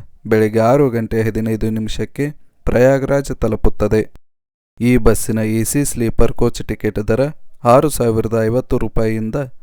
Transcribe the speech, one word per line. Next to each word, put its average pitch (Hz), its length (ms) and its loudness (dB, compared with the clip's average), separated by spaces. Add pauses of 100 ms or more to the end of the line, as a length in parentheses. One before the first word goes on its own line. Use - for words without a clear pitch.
(260)
ಬೆಳಿಗ್ಗೆ 110 340 2
ಆರು 131 300 2
ಗಂಟೆ 113 320 -2
ಹದಿನೈದು 110 480 -2
ನಿಮಿಷಕ್ಕೆ 110 720 -6 (200)
ಪ್ರಯಾಗ್ರಾಜ್ 135 640 2 (100)
ತಲುಪುತ್ತದೆ. 107 680 2 (680)
ಈ 123 160 4
ಬಸ್ಸಿನ 110 420 2
ಎ 110 260 -2
ಸಿ 143 200 -2
ಸ್ಲೀಪರ್ 117 480 2
ಕೋಚ್ - 340 0
ಟಿಕೆಟ್ 107 420 -4
ದರ 113 120 0 (440)
ಆರು 139 240 6
ಸಾವಿರದ 113 560 -2
ಐವತ್ತು 123 340 -2
ರೂಪಾಯಿಯಿಂದ 110 560 -2 (280)